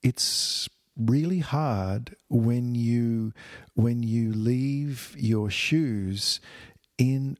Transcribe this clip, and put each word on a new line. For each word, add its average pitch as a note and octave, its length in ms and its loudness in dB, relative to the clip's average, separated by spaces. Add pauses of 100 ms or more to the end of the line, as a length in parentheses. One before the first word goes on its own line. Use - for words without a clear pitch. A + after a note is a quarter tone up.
it's - 680 0 (260)
really D3 440 2
hard A#2 760 -2 (140)
when A#2+ 460 2
you, A#2 580 0 (420)
when A#2+ 280 2
you A2+ 300 0
leave C3 840 -2
your G#2+ 320 2
shoes G#2 920 0 (580)
in, C3+ 420 0